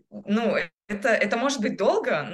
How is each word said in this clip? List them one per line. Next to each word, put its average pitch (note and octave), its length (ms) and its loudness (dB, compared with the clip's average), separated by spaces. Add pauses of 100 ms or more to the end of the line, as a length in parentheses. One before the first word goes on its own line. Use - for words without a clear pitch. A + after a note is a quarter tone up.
(100)
ну, G#3 460 -2 (320)
это, G#3 220 -2
это G#3 280 2
может C4+ 240 -2
быть G3+ 160 -2
долго, A3+ 560 2